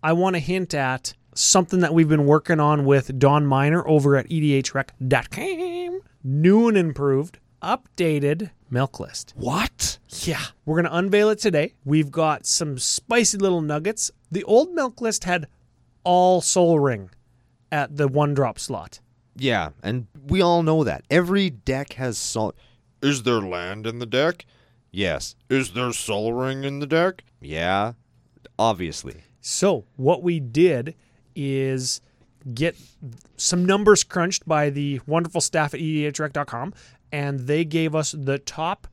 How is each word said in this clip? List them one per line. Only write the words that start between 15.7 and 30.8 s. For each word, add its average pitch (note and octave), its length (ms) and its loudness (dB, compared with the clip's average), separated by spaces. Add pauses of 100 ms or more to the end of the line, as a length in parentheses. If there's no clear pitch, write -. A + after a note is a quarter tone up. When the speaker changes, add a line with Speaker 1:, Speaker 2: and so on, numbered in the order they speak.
Speaker 1:
all F3+ 380 4
Sol E3+ 360 4
Ring A#2 300 0 (640)
at D3 240 -4
the D3 100 2
one D3 280 2
drop C3 240 0
slot. - 420 -10 (360)
Speaker 2:
Yeah, G2 340 0 (120)
and A#2 240 -4 (220)
we F#3 140 2
all F3 200 4
know D#3+ 220 2
that. D#2+ 260 -4
Every F3+ 380 2
deck C3+ 460 -6
has B2+ 240 -6
Sol. - 360 -4 (480)
Is C3+ 200 0
there A#2 180 2
land F#2+ 460 -6
in A#2 140 -8
the A#2+ 60 -10
deck? C#3 380 -2 (480)
Yes. F2 420 -4 (140)
Is B2+ 240 -2
there B2 220 -4
Sol A2 400 -4
Ring C3+ 300 -6
in C#3 140 -6
the C#3+ 80 -8
deck? E3+ 380 -2 (160)
Yeah, G2 540 -2 (640)
obviously. F2+ 680 -4 (160)
Speaker 1:
So, F3 460 -2 (100)
what C#3 260 0
we E3+ 180 0
did C3+ 540 0 (400)